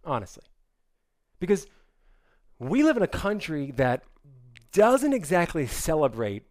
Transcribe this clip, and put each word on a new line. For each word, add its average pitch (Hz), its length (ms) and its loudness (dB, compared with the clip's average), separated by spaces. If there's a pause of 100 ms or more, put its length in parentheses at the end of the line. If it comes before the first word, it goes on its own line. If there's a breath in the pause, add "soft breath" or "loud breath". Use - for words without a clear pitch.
honestly? 123 400 -8 (920)
Because 185 280 -2 (920)
we 180 240 0
live 302 140 4
in 202 80 2
a - 40 -2
country 165 640 -4
that 127 300 0 (720)
doesn't 247 400 4
exactly 170 540 0
celebrate 113 840 -2